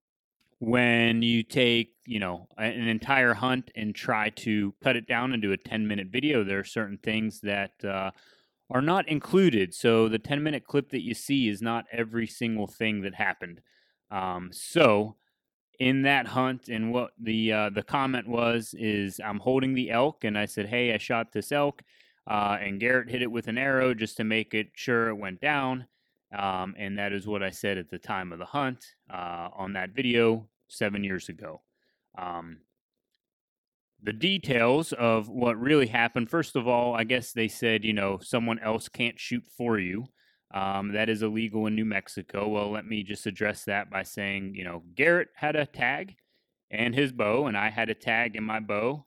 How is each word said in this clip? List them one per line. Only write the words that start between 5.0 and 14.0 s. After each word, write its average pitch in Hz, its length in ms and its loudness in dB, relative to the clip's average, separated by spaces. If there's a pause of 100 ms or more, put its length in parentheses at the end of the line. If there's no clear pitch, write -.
down 123 240 0
into 107 180 0
a 95 60 2
ten-minute 104 560 -4
video, 131 320 2
there 98 160 0
are 95 40 -8
certain 101 340 -6
things 110 420 -2
that, 101 320 -2 (120)
uh, 95 280 -4 (580)
are 127 120 2
not 175 260 0
included. 147 680 4
So 113 340 4
the 110 120 0
ten-minute 143 440 -2
clip 143 260 -2
that 120 120 -4
you 113 120 -4
see 139 340 0
is 101 120 -2
not 117 300 -2
every 113 380 -2
single 110 400 -4
thing 107 320 -2
that 95 160 -8
happened. 90 440 -4 (520)